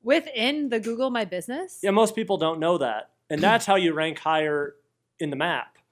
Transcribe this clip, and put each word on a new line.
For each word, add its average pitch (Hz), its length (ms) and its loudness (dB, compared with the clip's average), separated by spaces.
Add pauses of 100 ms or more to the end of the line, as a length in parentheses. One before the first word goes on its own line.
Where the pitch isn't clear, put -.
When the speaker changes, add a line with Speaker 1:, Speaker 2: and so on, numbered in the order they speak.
Speaker 1:
Within 277 640 0
the 226 120 0
Google 233 300 -2
My 233 140 -2
Business? 240 580 -8
Speaker 2:
Yeah, 196 100 2
most 220 220 4
people 202 220 -2
don't 160 220 0
know 165 200 4
that. 117 320 -2 (200)
And 151 100 -2
that's 214 260 4
how 196 100 4
you 180 180 2
rank 156 240 -2
higher 151 560 0 (440)
in 156 120 -4
the 139 60 -6
map 147 420 -4 (140)